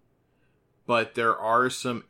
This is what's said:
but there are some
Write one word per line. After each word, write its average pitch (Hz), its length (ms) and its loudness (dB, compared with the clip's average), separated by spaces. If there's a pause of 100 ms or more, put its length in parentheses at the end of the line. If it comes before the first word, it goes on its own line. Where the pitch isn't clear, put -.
(840)
but 117 300 0
there 117 220 2
are 117 340 2
some 123 400 -8